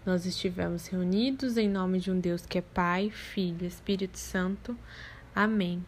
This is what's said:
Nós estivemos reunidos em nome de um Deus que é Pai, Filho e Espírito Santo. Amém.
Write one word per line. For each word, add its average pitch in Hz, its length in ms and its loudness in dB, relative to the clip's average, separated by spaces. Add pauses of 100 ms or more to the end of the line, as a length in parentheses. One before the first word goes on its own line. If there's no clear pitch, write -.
Nós 180 220 2
estivemos 180 600 -2
reunidos 226 680 2
em 214 120 4
nome 185 300 2
de 185 120 -2
um 185 100 2
Deus 175 240 0
que - 140 -2
é 175 40 2
Pai, 180 480 2
Filho 180 540 -2
e 175 40 -2
Espírito 190 500 -2
Santo. 196 580 -2 (580)
Amém. 190 540 2